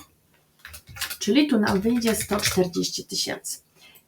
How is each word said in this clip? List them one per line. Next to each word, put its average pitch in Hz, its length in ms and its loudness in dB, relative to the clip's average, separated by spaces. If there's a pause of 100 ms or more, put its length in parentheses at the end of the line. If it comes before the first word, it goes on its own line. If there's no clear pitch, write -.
(1200)
czyli 285 280 4
tu 247 120 4
nam 208 220 2
wyjdzie 226 340 2
sto - 240 -2
czterdzieści - 640 0
tysięcy. - 540 -6 (480)